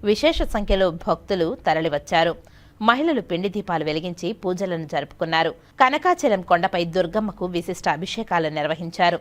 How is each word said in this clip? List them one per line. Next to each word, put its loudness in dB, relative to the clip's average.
విశేష 2
సంఖ్యలో 2
భక్తులు 0
తరలివచ్చారు. 2
మహిళలు 0
పిండి -2
దీపాలు -2
వెలిగించి -4
పూజలను -4
జరుపుకున్నారు. -2
కనకాచలం 2
కొండపై 2
దుర్గమ్మకు -2
విశిష్ట -4
అభిషేకాలు -2
నిర్వహించారు. 0